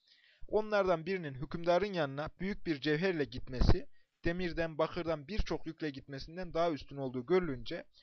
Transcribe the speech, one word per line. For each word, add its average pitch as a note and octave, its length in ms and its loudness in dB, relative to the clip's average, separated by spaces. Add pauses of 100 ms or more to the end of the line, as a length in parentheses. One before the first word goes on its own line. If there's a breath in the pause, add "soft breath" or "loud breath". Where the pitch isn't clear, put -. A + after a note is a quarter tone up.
(480 soft breath)
Onlardan F#3+ 580 2
birinin E3+ 280 -4
hükümdarın F3 580 0
yanına D3 380 -2 (100)
büyük G3 260 -4
bir D3+ 140 -2
cevherle D3+ 440 0
gitmesi, B2 600 4 (380)
demirden, E3 540 0
bakırdan D#3 500 -2
birçok F3+ 380 0
yükle D#3 240 -4
gitmesinden D#3 640 -10
daha E3+ 160 4
üstün C#3 260 -6
olduğu B2+ 300 -6
görülünce, E3 580 0 (180 soft breath)